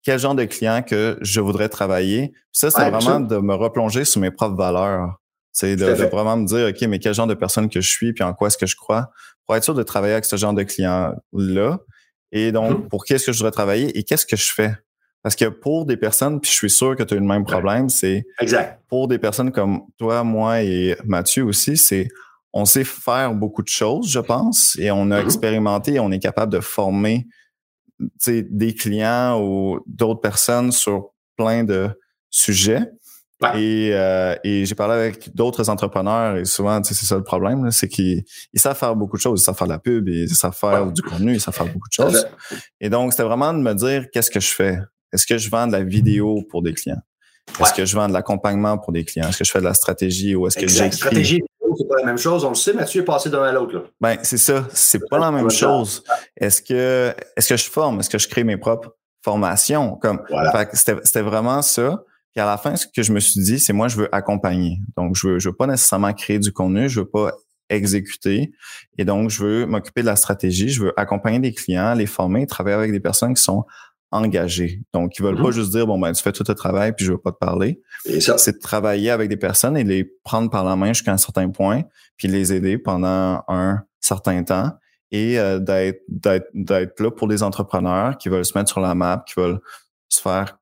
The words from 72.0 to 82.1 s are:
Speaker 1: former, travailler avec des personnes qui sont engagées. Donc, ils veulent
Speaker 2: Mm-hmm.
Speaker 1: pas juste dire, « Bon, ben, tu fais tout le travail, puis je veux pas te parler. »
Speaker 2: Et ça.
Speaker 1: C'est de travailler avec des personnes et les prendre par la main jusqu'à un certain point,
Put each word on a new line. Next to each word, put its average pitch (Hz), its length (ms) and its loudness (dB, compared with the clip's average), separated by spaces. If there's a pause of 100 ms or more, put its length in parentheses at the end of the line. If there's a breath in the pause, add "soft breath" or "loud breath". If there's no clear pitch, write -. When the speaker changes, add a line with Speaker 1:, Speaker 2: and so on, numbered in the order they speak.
Speaker 1:
former, 98 400 0
travailler 101 300 -2
avec 107 160 0
des 101 80 0
personnes 117 340 0
qui - 80 2
sont 104 220 0 (460 loud breath)
engagées. 90 720 -2 (100)
Donc, 87 260 -2
ils 95 40 -2
veulent 98 140 0
Speaker 2:
Mm-hmm. 123 60 0
Speaker 1:
pas 127 100 2
juste 110 180 -2
dire, « 113 160 2
Bon, 101 120 0
ben, 85 140 0
tu - 100 -2
fais 101 100 0
tout - 140 -4
le 104 80 0
travail, 98 380 -2
puis 95 140 -4
je 92 60 0
veux 85 60 -2
pas 90 140 -4
te - 60 -18
parler. » 92 420 -2 (240 loud breath)
Speaker 2:
Et - 160 -2
ça. - 160 2
Speaker 1:
C'est - 160 4
de - 80 -6
travailler 104 500 0
avec 110 200 0
des 101 80 -4
personnes 123 380 0
et 127 80 2
les 95 200 2
prendre 113 460 -2
par 98 140 0
la 92 120 0
main 98 160 2
jusqu'à 104 200 0
un 95 60 2
certain 92 300 0
point, 98 340 0 (360 soft breath)